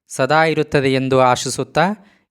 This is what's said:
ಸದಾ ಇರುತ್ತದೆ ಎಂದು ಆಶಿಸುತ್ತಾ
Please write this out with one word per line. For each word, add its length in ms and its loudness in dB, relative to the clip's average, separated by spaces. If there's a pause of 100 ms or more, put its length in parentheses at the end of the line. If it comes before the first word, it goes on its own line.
ಸದಾ 360 0
ಇರುತ್ತದೆ 500 -2
ಎಂದು 260 0
ಆಶಿಸುತ್ತಾ 680 0 (460)